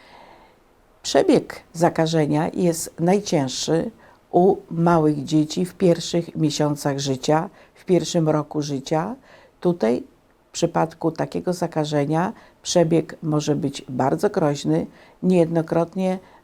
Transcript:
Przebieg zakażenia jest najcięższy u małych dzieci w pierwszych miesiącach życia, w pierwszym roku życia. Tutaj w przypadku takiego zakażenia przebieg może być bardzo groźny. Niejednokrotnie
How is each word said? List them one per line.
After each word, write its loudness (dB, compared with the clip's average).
Przebieg 2
zakażenia 2
jest -2
najcięższy 0
u 4
małych 2
dzieci 0
w -10
pierwszych 0
miesiącach -2
życia, 0
w -20
pierwszym 2
roku -2
życia. -4
Tutaj 0
w -20
przypadku -2
takiego -4
zakażenia -2
przebieg 0
może 0
być -6
bardzo 0
groźny. 0
Niejednokrotnie 0